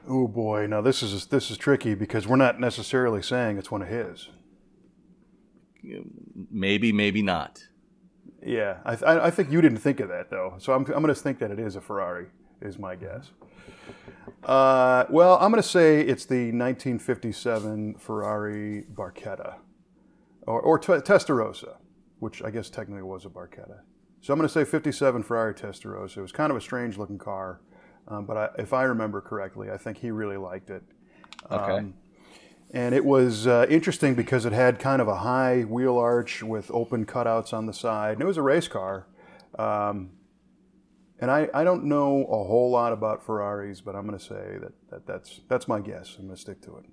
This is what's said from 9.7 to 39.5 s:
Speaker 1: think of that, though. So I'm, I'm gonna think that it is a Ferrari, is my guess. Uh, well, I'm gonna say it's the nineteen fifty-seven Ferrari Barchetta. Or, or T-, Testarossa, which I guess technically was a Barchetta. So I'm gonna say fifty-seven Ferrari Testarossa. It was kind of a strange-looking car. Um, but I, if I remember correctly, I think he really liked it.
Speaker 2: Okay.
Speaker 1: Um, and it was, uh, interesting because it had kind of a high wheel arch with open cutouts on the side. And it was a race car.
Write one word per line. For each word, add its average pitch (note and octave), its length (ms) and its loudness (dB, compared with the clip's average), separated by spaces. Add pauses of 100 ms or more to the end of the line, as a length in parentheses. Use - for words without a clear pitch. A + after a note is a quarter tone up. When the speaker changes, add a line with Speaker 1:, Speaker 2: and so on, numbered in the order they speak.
Speaker 1:
think C#3 200 0
of G2+ 100 -4
that, F2+ 200 -8
though. F#2 300 -6
So C3+ 140 0
I'm, C3+ 140 2
I'm C#3+ 140 -2
gonna D3+ 140 4
think C3+ 240 -6
that G#2+ 120 -2
it G2+ 80 -6
is G#2 160 -6
a G2 60 -10
Ferrari, F2+ 460 -6 (340)
is F#2+ 160 -12
my F#2 180 -10
guess. F#2 360 -14 (1120)
Uh, B2+ 680 6
well, F3 300 8
I'm G3+ 120 6
gonna A3+ 120 4
say D#3 380 6
it's - 240 0
the A#2+ 260 -2
nineteen B2 480 -2
fifty-seven G#2+ 960 -4
Ferrari G#2 1000 -6
Barchetta. F#2+ 600 -12 (920)
Or, A2+ 140 -2
or D#3+ 180 4
T-, - 160 -2
Testarossa, C3 840 0 (420)
which - 240 -10
I A2 80 -6
guess G#2+ 180 -8
technically G2+ 340 -12
was F#2+ 220 -12
a F#2+ 40 -16
Barchetta. - 500 -20 (400)
So - 140 -2
I'm D3+ 60 2
gonna D#3 100 2
say D3+ 160 2
fifty-seven C3+ 580 0
Ferrari A2+ 300 0
Testarossa. G2 640 -12
It G2 40 -10
was F#2 120 -14
kind D3+ 180 -2
of B2+ 60 0
a G2 40 -6
strange-looking G#2 580 -8
car. F#2+ 420 -10 (480)
Um, G#2 160 -8
but G#2+ 100 -6
I, G#2+ 140 -2 (100)
if A2 140 -4
I C3 100 2
remember A2 380 -2
correctly, G2+ 500 -10
I G2 60 -8
think G#2+ 220 -10
he A#2 120 -6
really G#2+ 240 -6
liked F#2+ 340 -12
it. F#2 140 -12 (680)
Speaker 2:
Okay. G2 220 -4
Speaker 1:
Um, G2+ 220 -4 (800)
and B2 200 0
it C#3 100 4
was, B2+ 420 4
uh, A#2+ 220 6
interesting D3+ 460 2
because A#2+ 300 0
it A2+ 60 0
had B2 280 4
kind C3+ 220 0
of A2 60 2
a G2 100 0
high B2+ 440 2
wheel B2 360 2
arch A#2+ 460 2
with A2 280 -6
open A#2 340 -2
cutouts A2+ 480 -2
on A2 140 -4
the G#2+ 60 -8
side. G#2+ 400 -2
And A2+ 80 -6
it D3+ 40 -2
was F#3+ 100 0
a D#3+ 60 -2
race C#3+ 260 2
car. F#2+ 380 -6 (540)